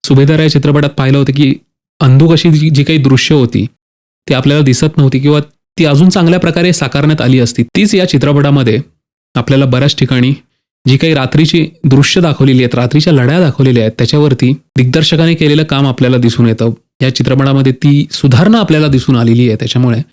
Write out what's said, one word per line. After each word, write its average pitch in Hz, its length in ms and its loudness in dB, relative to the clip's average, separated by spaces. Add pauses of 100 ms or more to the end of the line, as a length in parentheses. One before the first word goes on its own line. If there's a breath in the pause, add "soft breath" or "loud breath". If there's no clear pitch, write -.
सुभेदार 143 340 2
या 160 120 0
चित्रपटात 143 400 0
पाहिलं 135 280 -2
होतं 139 140 -2
की 135 220 0 (460)
अंधुक 143 320 4
अशी 165 180 2
जी, 156 200 0
जी 143 140 0
काही 160 140 0
दृश्य 135 360 0
होती, 120 320 0 (640)
ती 143 60 -2
आपल्याला 143 300 0
दिसत 139 340 0
नव्हती 131 200 2
किंवा 147 220 0 (380)
ती 160 60 0
अजून 147 240 2
चांगल्या 175 320 2
प्रकारे 175 320 0
साकारण्यात 147 480 -2
आली 127 180 2
असती. 120 240 -2
तीच 202 320 -2
या 185 140 0
चित्रपटामध्ये 139 680 0 (560)
आपल्याला 135 300 0
बऱ्याच 127 320 0
ठिकाणी 127 360 0 (560)
जी 131 80 2
काही 160 180 0
रात्रीची 151 520 0 (180)
दृश्य 139 360 2
दाखवलेली 135 420 0
आहेत, 117 120 -2
रात्रीच्या 147 380 0
लढ्या 139 280 2
दाखवलेल्या 131 420 0
आहेत, 110 160 -2
त्याच्यावरती 135 540 0 (240)
दिग्दर्शकाने 156 580 0
केलेलं 156 300 0
काम 139 220 -2
आपल्याला 127 300 -2
दिसून 117 300 0
येतं. 113 240 -2 (320)
या 131 120 -2
चित्रपटामध्ये 135 580 0
ती 143 380 0
सुधारणा 180 480 2
आपल्याला 156 300 0
दिसून 131 280 0
आलेली 117 320 2
आहे. 107 80 -2
त्याच्यामुळे 120 440 -2 (120)